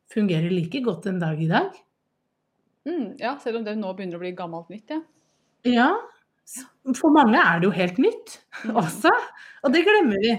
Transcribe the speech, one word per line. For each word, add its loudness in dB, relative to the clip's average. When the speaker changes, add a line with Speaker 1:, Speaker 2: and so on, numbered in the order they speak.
Speaker 1:
fungerer 0
like -2
godt -4
en -4
dag -2
i 0
dag. 2
Speaker 2:
Mm, -6
ja, -4
selv -6
om -6
det -6
nå -6
begynner -10
å -10
bli -6
gammelt -12
nytt, -14
ja. -4
Speaker 1:
Ja, 4
s-, -16
for 2
mange 6
er 4
det 2
jo 0
helt -2
nytt -2
Speaker 2:
Mm. -8
Speaker 1:
også, 0
og 2
det 4
glemmer 4
vi. 0